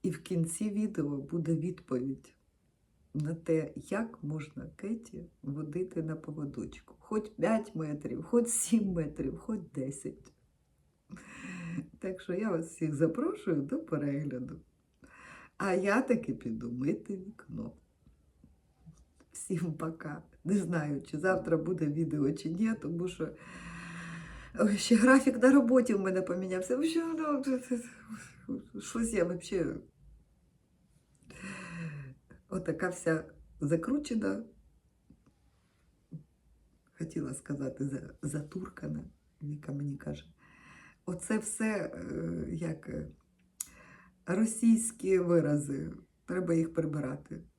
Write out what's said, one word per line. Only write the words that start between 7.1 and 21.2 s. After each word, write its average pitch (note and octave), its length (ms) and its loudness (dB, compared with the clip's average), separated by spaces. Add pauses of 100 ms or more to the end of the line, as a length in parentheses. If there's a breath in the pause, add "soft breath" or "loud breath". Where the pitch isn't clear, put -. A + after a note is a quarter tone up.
п'ять A3 460 0
метрів, D3 480 -4
хоч A#3 260 4
сім G3+ 440 2
метрів, D3+ 460 -2
хоч G#3 220 -4 (140)
десять. - 580 -8 (1700 loud breath)
Так F#3 220 -6
що F3+ 140 -4
я G#3+ 160 0
вас E3 160 0
всіх D3+ 280 -2
запрошую E3 680 2
до B3+ 160 -2
перегляду. C#3+ 840 -2 (960 loud breath)
А F#3 180 0
я G3 280 4
таки - 320 0
піду A#2 380 -6
мити D3+ 440 -2
вікно. - 560 -12 (1600)
Всім E3 420 -4
пока. D#3+ 480 -8 (220)
Не G3 140 4
знаю, D#3 440 0
чи - 160 -6
завтра E3 380 2